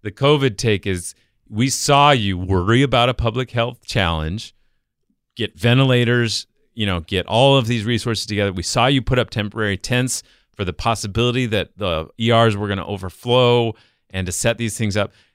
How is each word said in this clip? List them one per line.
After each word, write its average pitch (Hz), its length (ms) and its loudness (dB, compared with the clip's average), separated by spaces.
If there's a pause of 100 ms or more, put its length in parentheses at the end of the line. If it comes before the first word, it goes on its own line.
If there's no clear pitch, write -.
the 107 100 -10
covid 139 460 2
take 104 300 0
is, 92 260 -4 (360)
we 113 200 0
saw 143 420 4
you 101 260 0
worry 92 440 2
about 127 280 2
a 123 40 -2
public 120 380 -4
health 120 340 -4
challenge, 85 720 -2 (800)
get 104 240 -8
ventilators, 120 880 2 (260)
you 110 120 -4
know, 90 160 -2
get 90 260 -4
all 139 300 4
of 117 100 2
these 117 160 -2
resources 113 420 -4
together. 101 280 -2
We 95 100 -6
saw 120 240 0
you 139 140 2
put 127 180 0
up 113 100 -2
temporary 104 460 -4
tents 123 480 -4 (320)
for 104 80 -6
the 87 80 -4
possibility 117 760 -2
that 104 300 -4
the 85 300 -4 (100)
E 113 140 0
Rs 113 240 4
were 101 140 -6
gonna 98 180 -6
overflow 120 880 0 (340)
and 95 180 -4
to 90 40 -6
set - 260 -2
these 117 200 -4
things 104 180 -2
up. 101 160 -2 (240)